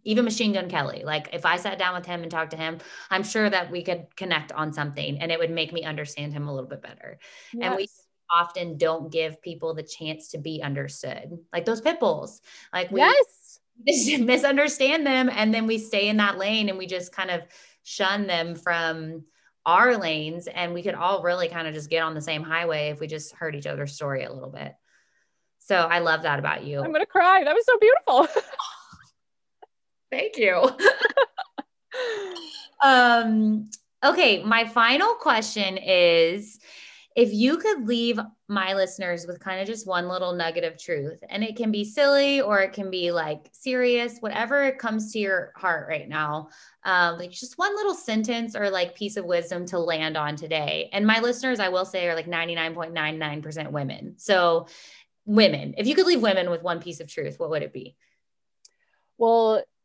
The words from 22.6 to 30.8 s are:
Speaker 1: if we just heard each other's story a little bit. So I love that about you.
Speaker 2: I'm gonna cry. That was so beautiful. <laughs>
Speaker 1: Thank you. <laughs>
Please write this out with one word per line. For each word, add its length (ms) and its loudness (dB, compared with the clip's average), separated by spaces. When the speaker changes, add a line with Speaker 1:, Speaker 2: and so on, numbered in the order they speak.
Speaker 1:
if 120 -6
we 60 -6
just 260 -10
heard 220 -8
each 120 -10
other's 280 -6
story 300 -6
a 80 -12
little 180 -14
bit. 240 -14
So 180 -2
I 240 4
love 220 2
that 180 0
about 240 -4
you. 200 -6
Speaker 2:
I'm 80 -6
gonna 140 0
cry. 380 6
That 100 2
was 100 4
so 140 6
beautiful. 500 6
<laughs> 1700 -18
Speaker 1:
Thank 260 -4
you. 420 4
<laughs> 0 -